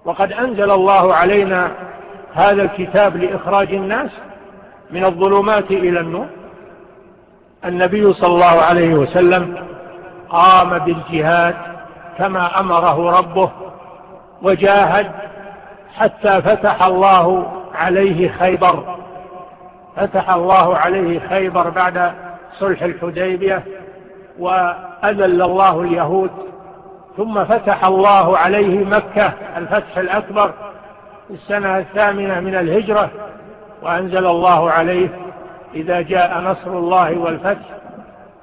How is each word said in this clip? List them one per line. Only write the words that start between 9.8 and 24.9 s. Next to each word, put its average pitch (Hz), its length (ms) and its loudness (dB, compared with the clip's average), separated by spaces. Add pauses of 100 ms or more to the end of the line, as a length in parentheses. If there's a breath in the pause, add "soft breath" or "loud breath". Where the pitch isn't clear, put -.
قام 175 480 6
بالجهاد 165 800 0 (640)
كما 185 420 -2
أمره 170 600 2
ربه 180 320 0 (880)
وجاهد 196 720 2 (840)
حتى 202 480 0
فتح 190 460 2
الله 185 640 2 (220)
عليه 180 560 0
خيبر، 180 680 0 (960)
فتح 190 380 -2
الله 180 440 4
عليه 170 420 0
خيبر 180 500 -2
بعد 180 420 -2 (480)
صلح 190 240 -2
الحديبية، 180 800 -4 (760)
وأذل 180 1000 -2